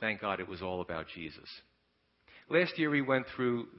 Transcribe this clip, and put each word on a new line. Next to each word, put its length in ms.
thank 200
God 200
it 80
was 140
all 180
about 340
Jesus. 340
Last 280
year 140
we 120
went 260
through 400